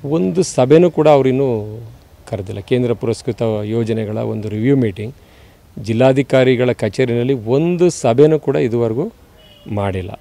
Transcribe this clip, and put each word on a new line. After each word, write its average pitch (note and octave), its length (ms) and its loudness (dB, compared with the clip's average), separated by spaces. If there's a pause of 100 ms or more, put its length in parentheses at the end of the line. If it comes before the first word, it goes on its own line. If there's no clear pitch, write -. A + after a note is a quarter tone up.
ಒಂದು E3+ 380 0
ಸಭೆನೂ D#3 480 4
ಕೂಡ D#3 180 2
ಅವರಿನ್ನೂ B2+ 720 2 (480)
ಕರೆದಿಲ್ಲ. G2+ 320 -8
ಕೇಂದ್ರ B2 320 0
ಪುರಸ್ಕೃತ A2+ 500 -4 (200)
ಯೋಜನೆಗಳ A2 560 -4
ಒಂದು A2 300 -6
review A2 280 0
meeting A2 380 -4 (680)
ಜಿಲ್ಲಾಧಿಕಾರಿಗಳ B2+ 920 2
ಕಚೇರಿನಲ್ಲಿ A#2+ 600 -2
ಒಂದು D#3+ 560 0
ಸಭೆನೂ D3 480 4
ಕೂಡ C#3+ 180 -2
ಇದುವರೆಗೂ A#2 560 -2 (600)
ಮಾಡಿಲ್ಲ. F#2+ 460 -4